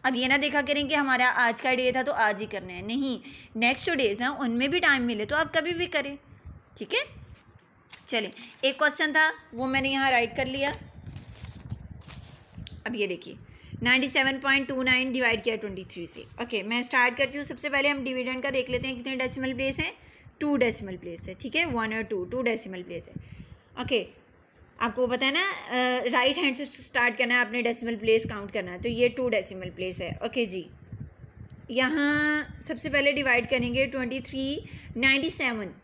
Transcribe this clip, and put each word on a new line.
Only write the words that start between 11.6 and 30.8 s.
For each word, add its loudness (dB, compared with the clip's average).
अब -4
ये 0
देखिए, -8
ninety 6
seven 2
point 2
two -2
nine 2
divide 2
किया 2
ट्वेंटी -8
थ्री -10
से। -12
ओके, -2
मैं -2
start 4
करती 0
हूँ, -6
सबसे -6
पहले 2
हम -2
डिवीजन -2
का -2
देख 0
लेते -2
हैं, -4
कितने -6
decimal -2
place -2
हैं, -2
Two 0
decimal 0
place -12
है, -12
ठीक -8
है, 4
वन -2
और -2
two, -4
two -4
decimal -2
place -10
है। -14
ओके, 2
आपको 0
पता 0
है 4
ना, 2
अ, 0
right 4
hand 2
से -4
start 0
करना 2
है 6
आपने, 0
decimal 0
place 4
count -6
करना -4
है, -10
तो -2
ये 4
टू -2
decimal -2
place -8
है। -6
ओके 0
जी, -8